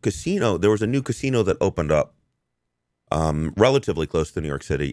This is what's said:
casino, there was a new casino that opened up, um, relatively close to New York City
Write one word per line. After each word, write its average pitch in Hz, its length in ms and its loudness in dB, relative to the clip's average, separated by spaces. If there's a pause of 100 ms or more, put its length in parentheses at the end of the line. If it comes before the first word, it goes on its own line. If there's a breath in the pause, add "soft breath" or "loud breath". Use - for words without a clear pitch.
casino, 117 580 -2
there 101 120 4
was 107 120 2
a 107 40 0
new 131 160 -2
casino 127 420 0
that 87 160 0
opened 85 320 0
up, 76 220 0 (960)
um, 80 460 0
relatively 104 500 2
close 80 260 -2
to 90 80 -6
New 78 80 -6
York 69 140 -6
City 69 300 -4